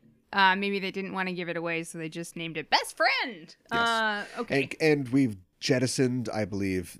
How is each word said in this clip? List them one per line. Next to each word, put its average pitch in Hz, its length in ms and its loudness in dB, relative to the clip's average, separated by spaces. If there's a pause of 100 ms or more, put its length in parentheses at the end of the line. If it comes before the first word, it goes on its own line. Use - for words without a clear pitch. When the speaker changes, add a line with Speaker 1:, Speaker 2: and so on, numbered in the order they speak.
(320)
Speaker 1:
Uh, 190 240 6
maybe 202 240 0
they 185 120 -4
didn't 190 220 -6
wanna 185 200 -2
give 175 160 -6
it 165 80 -4
away, 165 260 -4
so 170 140 -12
they 160 120 -6
just 170 260 -10
named 165 220 -8
it 151 120 -6
Best - 260 0
Friend. 349 600 -2 (160)
Speaker 2:
Yes. 233 180 2
Speaker 1:
Uh, 220 360 0 (120)
okay. 135 320 -2 (100)
Speaker 2:
And, 151 200 6
and 131 100 -4
we've 127 260 4 (240)
jettisoned, 127 720 2
I 107 140 -2
believe, 95 540 -2